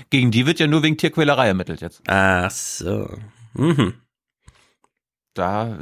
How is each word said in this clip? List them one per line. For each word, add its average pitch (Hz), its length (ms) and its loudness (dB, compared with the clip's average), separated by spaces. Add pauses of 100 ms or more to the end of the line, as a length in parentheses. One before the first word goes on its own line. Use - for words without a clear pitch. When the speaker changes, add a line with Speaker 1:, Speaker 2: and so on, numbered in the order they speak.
(100)
Speaker 1:
gegen 127 200 2
die 120 160 2
wird 160 140 0
ja 160 80 2
nur 151 160 2
wegen 156 120 2
Tierquälerei 147 520 2
ermittelt 92 320 -2
jetzt. - 260 -14
Speaker 2:
Ach 95 440 2
so. - 600 -8 (440)
Mhm. 143 400 0 (1400)
Speaker 1:
Da, 104 480 -4